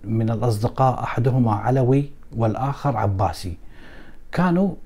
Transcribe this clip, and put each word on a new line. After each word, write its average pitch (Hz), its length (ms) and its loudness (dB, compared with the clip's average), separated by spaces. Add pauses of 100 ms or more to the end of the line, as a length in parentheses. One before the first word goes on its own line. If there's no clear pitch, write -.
من 113 260 0
الأصدقاء، 117 760 2
أحدهما 123 500 2
علوي 131 560 2 (260)
والآخر 117 640 -2
عباسي، 95 600 -2 (760)
كانوا 180 440 2 (100)